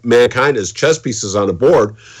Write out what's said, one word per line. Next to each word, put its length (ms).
mankind, 540
as 140
chess 280
pieces 360
on 140
a 40
board, 420